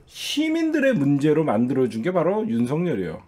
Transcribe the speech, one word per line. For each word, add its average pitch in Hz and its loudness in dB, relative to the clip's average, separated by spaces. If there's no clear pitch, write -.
시민들의 311 0
문제로 147 2
만들어준 123 0
게 175 -2
바로 190 0
윤석열이에요. 120 -2